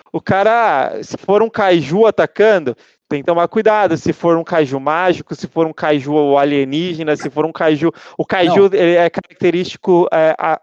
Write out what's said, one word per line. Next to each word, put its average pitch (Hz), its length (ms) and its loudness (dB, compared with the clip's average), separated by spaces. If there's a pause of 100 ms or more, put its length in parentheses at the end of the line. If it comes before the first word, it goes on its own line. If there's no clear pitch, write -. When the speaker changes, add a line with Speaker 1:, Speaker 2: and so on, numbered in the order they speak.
(120)
Speaker 1:
o 160 80 -4
cara, 190 840 0
se - 140 -14
for 202 260 0
um 226 80 -2
kaiju 185 560 2
atacando, 185 720 0 (320)
tem 143 120 -4
que 135 60 -10
tomar 170 220 0
cuidado. 214 480 0
Se - 160 -4
for 170 240 0
um 165 80 -2
kaiju 147 360 -2
mágico, 156 540 -2
se - 120 -12
for 165 200 -2
um 156 60 -8
kaiju 147 640 0
alienígena, 147 800 -2
se 151 140 -8
for 151 160 -8
um 165 60 -6
kaiju, 156 400 0 (260)
o 165 60 -4
kaiju, 190 440 2
Speaker 2:
Não. 185 100 -4
Speaker 1:
ele 175 180 2
é 170 140 2
característico, 175 1040 -2
é, 160 260 2
a, 160 240 -4